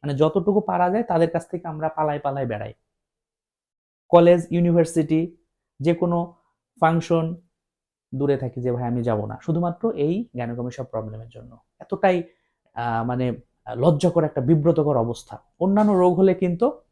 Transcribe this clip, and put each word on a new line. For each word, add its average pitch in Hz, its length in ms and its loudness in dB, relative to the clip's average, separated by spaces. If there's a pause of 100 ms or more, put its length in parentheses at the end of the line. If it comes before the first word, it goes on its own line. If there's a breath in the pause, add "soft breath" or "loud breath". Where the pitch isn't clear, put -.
মানে 143 100 -4
যতটুকু 170 460 2
পারা 180 300 0
যায় 214 140 0
তাদের 170 260 2
কাছ 165 200 -6
থেকে 170 180 -10
আমরা 156 220 -4
পালায় 151 300 -2
পালায় 139 260 -4
বেড়াই। 107 280 -8 (1400)
কলেজ, 170 400 6
ইউনিভার্সিটি, 165 880 0 (420)
যে 160 140 2
কোনো 175 400 -2 (460 soft breath)
ফাংশন 165 560 0 (800)
দূরে 139 220 0
থাকি 131 240 -6
যে, 123 100 -2
"ভাই 120 120 -4
আমি 120 200 -4
যাব 107 220 -2
না," 110 160 -10
শুধুমাত্র 175 500 -2
এই 170 340 -2 (100)
gynecomastia 120 480 -8
প্রবলেমের 110 460 -10
জন্য। 117 280 -20 (220)
এতটাই, 185 440 0 (500 soft breath)
আহ, 117 320 -4
মানে 123 280 -2 (420)
লজ্জাকর 156 480 2
একটা 147 180 -4
বিব্রতকর 147 560 2
অবস্থা। 117 440 -6 (180)
অন্যান্য 202 320 2
রোগ 180 220 4
হলে 190 200 4
কিন্তু 185 480 -2 (100)